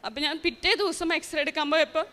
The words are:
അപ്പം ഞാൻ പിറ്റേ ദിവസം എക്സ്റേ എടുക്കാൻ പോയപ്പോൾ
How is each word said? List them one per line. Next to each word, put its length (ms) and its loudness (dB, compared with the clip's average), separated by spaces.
അപ്പം 160 -6
ഞാൻ 220 -2
പിറ്റേ 300 2
ദിവസം 400 0
എക്സ്റേ 260 -4
എടുക്കാൻ 300 0
പോയപ്പോൾ 420 2